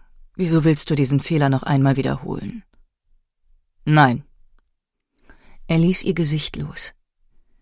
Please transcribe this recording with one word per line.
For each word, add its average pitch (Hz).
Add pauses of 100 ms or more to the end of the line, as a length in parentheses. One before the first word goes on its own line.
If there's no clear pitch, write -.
(360)
wieso 165
willst 156
du 156
diesen 139
Fehler 147
noch 131
einmal 135
wiederholen?“ 139 (1200)
„Nein.“ 143 (1400)
Er 165
ließ 180
ihr 190
Gesicht 156
los. - (680)